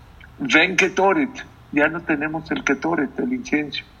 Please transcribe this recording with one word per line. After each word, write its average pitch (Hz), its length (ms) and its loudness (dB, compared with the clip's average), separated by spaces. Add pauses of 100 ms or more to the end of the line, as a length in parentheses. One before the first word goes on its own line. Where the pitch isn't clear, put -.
(380)
Ven 160 380 2
Ketoret, 180 680 2 (260)
ya 285 180 4
no 165 120 -6
tenemos 156 500 -2
el 135 140 -4
Ketoret, 147 560 0
el 127 120 0
incienso. 143 520 -4 (160)